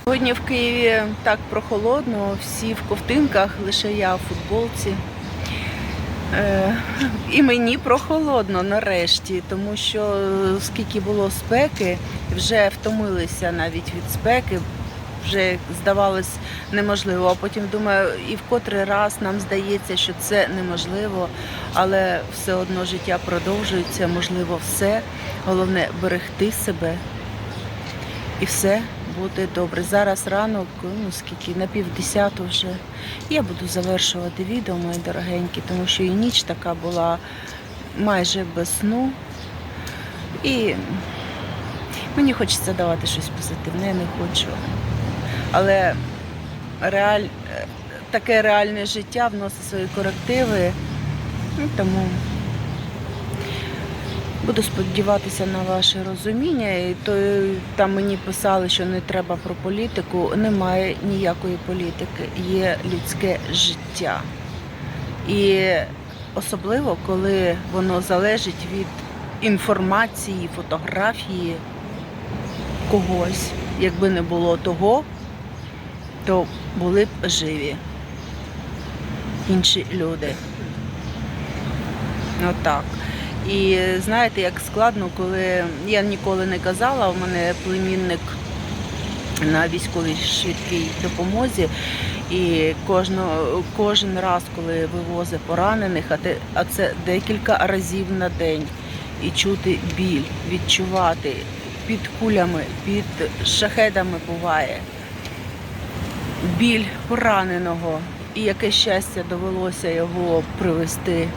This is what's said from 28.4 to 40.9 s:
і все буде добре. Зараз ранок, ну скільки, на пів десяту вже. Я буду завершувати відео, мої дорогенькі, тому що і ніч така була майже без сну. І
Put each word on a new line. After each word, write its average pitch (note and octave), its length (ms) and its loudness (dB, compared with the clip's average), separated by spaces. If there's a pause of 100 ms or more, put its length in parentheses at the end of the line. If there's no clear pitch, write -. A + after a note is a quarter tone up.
і F#3+ 40 0
все G3 360 2 (380)
буде F#3 360 -2
добре. E3+ 280 0
Зараз G3 440 2
ранок, G3+ 400 0 (160)
ну G3 280 -4
скільки, - 480 -6
на F#3 80 0
пів G3+ 180 -2 (120)
десяту G3+ 520 2
вже. F#3 180 0 (600)
Я D4+ 120 2
буду F3+ 260 -4
завершувати F3+ 760 0
відео, G#3 320 -2
мої F3 300 -2
дорогенькі, F3 640 -2
тому F3+ 200 0
що - 160 2
і F#3 60 4
ніч A3 340 2
така E3+ 300 -2
була E3+ 440 0 (800)
майже F#3+ 480 2 (100)
без E3+ 240 -2
сну. A#3+ 320 2 (1300)
І A#3 300 2 (1400)